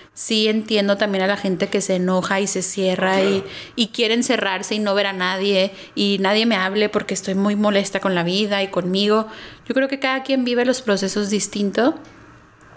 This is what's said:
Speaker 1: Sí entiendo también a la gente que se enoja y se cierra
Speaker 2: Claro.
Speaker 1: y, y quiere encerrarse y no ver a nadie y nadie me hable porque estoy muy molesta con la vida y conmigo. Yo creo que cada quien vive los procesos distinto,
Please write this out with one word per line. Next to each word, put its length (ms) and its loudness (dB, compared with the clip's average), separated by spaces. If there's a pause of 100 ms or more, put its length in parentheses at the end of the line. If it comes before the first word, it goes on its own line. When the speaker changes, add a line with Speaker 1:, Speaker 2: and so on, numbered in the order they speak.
(160)
Speaker 1:
Sí 320 2
entiendo 500 0
también 260 0
a 40 0
la 100 0
gente 320 -2
que 120 0
se 140 0
enoja 440 0
y 80 0
se 140 -2
cierra 540 0
Speaker 2:
Claro. 140 4
Speaker 1:
y, 140 0 (320)
y 120 0
quiere 260 0
encerrarse 600 0
y 40 -2
no 140 0
ver 140 2
a 60 -4
nadie 580 0 (240)
y 240 2
nadie 260 2
me 100 2
hable 340 0
porque 260 -2
estoy 200 -2
muy 200 2
molesta 440 2
con 160 0
la 80 0
vida 400 0
y 60 -4
conmigo. 580 0 (400)
Yo 60 -2
creo 140 2
que 120 -4
cada 240 -2
quien 200 0
vive 220 0
los 180 0
procesos 480 0
distinto, 640 0 (800)